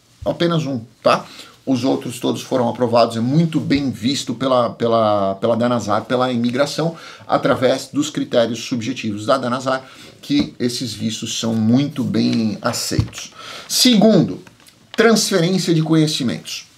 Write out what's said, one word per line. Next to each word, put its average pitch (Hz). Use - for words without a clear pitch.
Apenas 160
um, 135
tá? 151
Os 127
outros 135
todos 120
foram 123
aprovados, 117
é -
muito 156
bem 139
visto -
pela, 127
pela, 107
pela 113
danasar, 110
pela 127
imigração, 135
através 131
dos 147
critérios 120
subjetivos 113
da 131
danasar, 131
que -
esses 120
vistos 110
são 113
muito 120
bem 110
aceitos. -
Segundo, 208
transferência 190
de 160
conhecimentos. 156